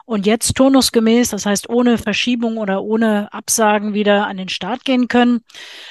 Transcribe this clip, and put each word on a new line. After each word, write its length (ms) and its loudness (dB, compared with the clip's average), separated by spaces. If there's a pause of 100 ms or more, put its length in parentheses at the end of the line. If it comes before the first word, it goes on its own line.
und 200 -4
jetzt 300 0
turnusgemäß, 720 4
das 160 -6
heißt 240 -2
ohne 280 2
Verschiebung 600 -2
oder 240 -2
ohne 520 -2
Absagen 600 0
wieder 320 2
an 120 -8
den 120 -10
Start 360 -8
gehen 240 0
können. 320 2 (500)